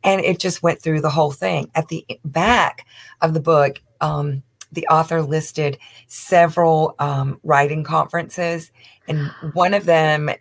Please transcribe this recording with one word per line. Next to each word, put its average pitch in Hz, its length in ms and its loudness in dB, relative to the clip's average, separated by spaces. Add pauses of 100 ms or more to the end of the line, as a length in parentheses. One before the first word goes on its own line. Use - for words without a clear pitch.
And 190 200 2
it 180 180 -2
just 180 240 -4
went 170 180 0
through 156 200 -2
the 156 80 0
whole 147 240 0
thing. 165 420 -4
At 156 140 -2
the - 160 -10 (180)
back 180 640 0 (340)
of 160 140 0
the 160 80 -2
book, 143 400 2 (180)
um, 147 440 -4 (280)
the - 160 -8
author 160 340 2
listed 151 560 -4 (300)
several, 165 920 2
um, 139 440 -2
writing 147 400 0
conferences. 165 880 -4 (380)
And 151 180 -2 (240)
one 180 220 2
of 202 100 0
them 156 460 2 (120)